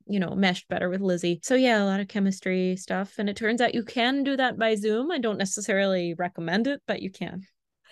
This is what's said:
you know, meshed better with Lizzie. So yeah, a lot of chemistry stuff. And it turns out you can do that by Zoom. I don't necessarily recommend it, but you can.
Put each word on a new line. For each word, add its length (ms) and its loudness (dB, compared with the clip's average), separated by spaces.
you 140 0
know, 160 -2
meshed 320 2
better 200 -2
with 120 -2
Lizzie. 420 0
So 140 2
yeah, 260 6
a 40 2
lot 120 2
of 80 -2
chemistry 720 0
stuff. 420 -6
And 100 -2
it 80 -4
turns 240 0
out 140 2
you 100 -2
can 380 0
do 140 0
that 220 0
by 180 2
Zoom. 340 0
I 80 -2
don't 200 -2
necessarily 760 0
recommend 540 -2
it, 180 -2
but 160 -4
you 80 -6
can. 320 -10